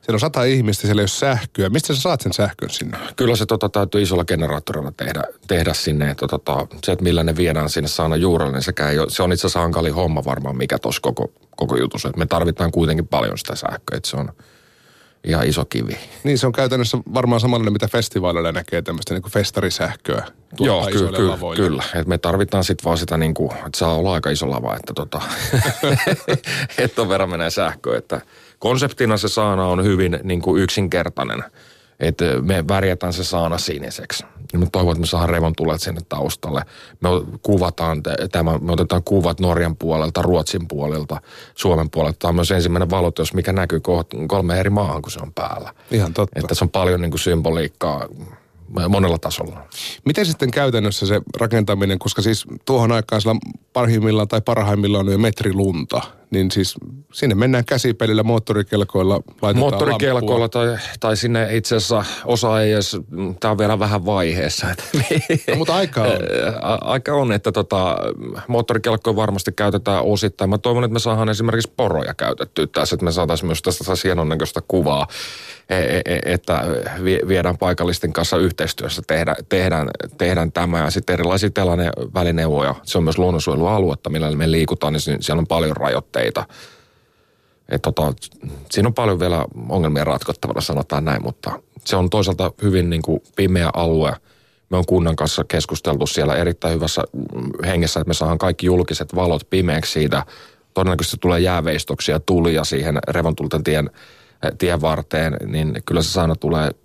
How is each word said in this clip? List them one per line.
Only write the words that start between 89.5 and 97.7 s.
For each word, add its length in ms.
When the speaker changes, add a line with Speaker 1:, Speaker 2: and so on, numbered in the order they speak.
Speaker 2:
ongelmia 360
ratkottavana, 560
sanotaan 440
näin, 180
mutta 360
se 120
on 140
toisaalta 420
hyvin, 280
niinku, 320
pimeä 380
alue. 380
Me 60
on 100
kunnan 300
kanssa 280
keskusteltu 640
siellä 300
erittäin 380
hyvässä, 280
mm, 380
hengessä, 340